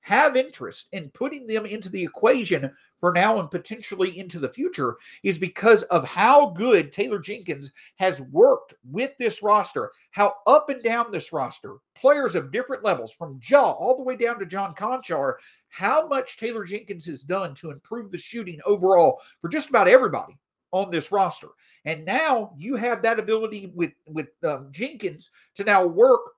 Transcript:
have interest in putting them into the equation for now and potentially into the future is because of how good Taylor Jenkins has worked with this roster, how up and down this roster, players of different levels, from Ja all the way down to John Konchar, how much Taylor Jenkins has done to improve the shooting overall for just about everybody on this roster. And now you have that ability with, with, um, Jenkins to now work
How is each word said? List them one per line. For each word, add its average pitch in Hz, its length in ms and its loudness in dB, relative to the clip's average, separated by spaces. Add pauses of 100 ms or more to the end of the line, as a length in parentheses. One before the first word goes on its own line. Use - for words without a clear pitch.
have 262 340 2
interest - 560 -4
in 190 200 -12
putting 277 360 -8
them 220 200 -4
into 196 220 -10
the 185 140 -6
equation 185 720 -2 (260)
for 180 140 0
now 202 260 2
and 170 100 -6
potentially 185 720 -8
into 175 220 -14
the 131 80 -4
future 156 480 -6 (260)
is 190 160 -2
because 202 460 4
of 165 200 0
how 262 420 6
good 180 440 2
Taylor 208 300 -4
Jenkins 165 500 -12 (300)
has 175 220 0
worked 156 520 4 (160)
with 247 280 -6
this 233 220 -4
roster, 202 520 0 (180)
how 202 240 2 (140)
up 302 200 6
and 262 140 -6
down 226 300 -2
this 160 200 -8
roster, 120 440 -8 (180)
players 269 400 2
of 139 160 -4
different 254 320 -6
levels, 143 320 -2
from 143 240 -16 (100)
Ja 254 220 6
all 202 260 0
the 277 60 -10
way 254 140 -6
down 233 240 -4
to 196 60 -8
John 185 280 -8
Konchar, 190 600 -4 (340)
how 285 400 -2
much 269 300 -6
Taylor 226 260 -8
Jenkins 175 420 -12
has 156 160 -12
done 170 320 -6
to 160 160 -14
improve 202 400 -12
the 180 80 -12
shooting 180 480 -12
overall 180 560 6 (180)
for 170 80 -6
just 285 200 -4
about 214 180 4
everybody 185 500 4 (360)
on 190 160 -2
this 170 220 -6
roster. 190 380 0 (360)
And 156 200 -8
now 240 520 -2
you 214 200 -8
have 233 260 -4
that 226 160 0
ability 214 560 -4
with, 170 160 -4 (160)
with, 156 220 -8 (160)
um, 139 260 -4
Jenkins 202 600 -10 (260)
to 196 80 -6
now 202 200 6
work 226 360 6 (180)